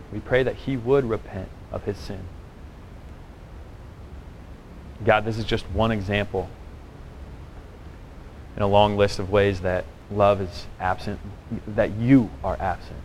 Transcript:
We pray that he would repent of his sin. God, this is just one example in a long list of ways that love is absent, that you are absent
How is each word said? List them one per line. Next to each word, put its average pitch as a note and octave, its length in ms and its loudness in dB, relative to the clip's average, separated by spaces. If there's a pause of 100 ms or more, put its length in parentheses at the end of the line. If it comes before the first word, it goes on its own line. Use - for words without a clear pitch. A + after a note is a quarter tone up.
(120)
We G#2 80 -6
pray B2+ 220 4
that A#2+ 120 0
he C3+ 220 -2
would B2+ 320 4
repent G2 400 -4 (240)
of G2+ 120 -6
his G2+ 120 -2
sin. G2 240 -8 (2750)
God, G#2+ 220 6
this A2 140 -2
is G#2+ 80 -2
just - 240 0
one A2 200 4
example G2 600 0 (2000)
in - 80 -2
a G2+ 60 4
long G#2 300 8
list G2+ 200 4
of F#2+ 120 -2
ways G2 320 6
that F2+ 240 0 (240)
love G2+ 320 6
is - 240 -8 (120)
absent, F#2 400 -2 (500)
that G#2+ 240 2
you A#2 380 8 (140)
are F#2 160 -2
absent - 440 -4